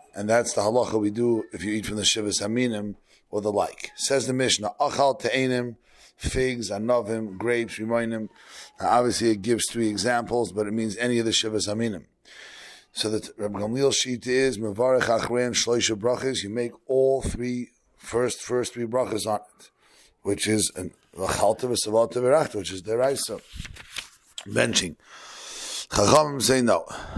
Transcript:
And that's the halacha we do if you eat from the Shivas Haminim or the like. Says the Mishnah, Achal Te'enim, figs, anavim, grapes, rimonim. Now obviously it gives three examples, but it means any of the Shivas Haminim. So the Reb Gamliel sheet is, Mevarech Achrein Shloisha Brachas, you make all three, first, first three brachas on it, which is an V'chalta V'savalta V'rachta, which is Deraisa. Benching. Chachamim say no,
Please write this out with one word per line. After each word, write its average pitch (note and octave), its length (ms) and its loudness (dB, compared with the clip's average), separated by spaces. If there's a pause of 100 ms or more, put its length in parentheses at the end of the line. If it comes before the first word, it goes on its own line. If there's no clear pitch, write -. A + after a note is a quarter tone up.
(140)
And G#2 160 -4
that's A#2 240 2
the - 80 2
halacha A2 400 2
we G#2 80 2
do A2+ 420 2
if F2 120 -10
you G#2+ 100 -2
eat A2 140 -2
from G#2 80 -6
the G#2 80 -2
Shivas G#2 360 0
Haminim G#2+ 540 -2 (380)
or G#2 100 -2
the G#2 100 0
like. - 440 -2
Says C3+ 320 0
the B2+ 60 -2
Mishnah, A#2 460 0
Achal C#3 400 2
Te'enim, B2 580 0 (400)
figs, B2 520 -2
anavim, A2 680 -2
grapes, A2+ 440 -2
rimonim. A2+ 500 -2 (500)
Now F#2 100 0
obviously A#2 420 4
it G2+ 100 0
gives A2+ 300 0
three A2+ 180 0
examples, A2 600 0
but G#2 160 -2
it G2+ 40 -4
means A2 260 -2
any A#2+ 200 0
of A2+ 80 2
the A2+ 60 2
Shivas G#2+ 360 0
Haminim. G#2+ 360 -2 (880)
So - 160 -4
the G#2+ 300 -2
Reb G#2 160 -4
Gamliel A#2+ 400 2
sheet B2+ 320 -2
is, B2+ 320 2
Mevarech A2+ 440 2
Achrein A#2 500 0
Shloisha A2+ 440 0
Brachas, A#2+ 460 -2
you G2+ 80 -10
make A#2 220 -4 (160)
all C3 340 4
three, B2 480 -6 (280)
first, A#2+ 440 -2
first A#2+ 320 -2
three A#2+ 140 -4
brachas A2 400 -2
on G#2 140 0 (180)
it, - 100 -20 (540)
which G2+ 240 -2
is G#2+ 280 2
an F#2 160 -8 (240)
V'chalta G2+ 500 2
V'savalta A#2 500 2
V'rachta, C3 400 4
which F#2 160 -6
is F#2 100 -10
Deraisa. A2+ 580 0 (1080)
Benching. G#2 480 0 (920)
Chachamim C#3 520 6
say B2+ 200 4
no, G2 240 4 (320)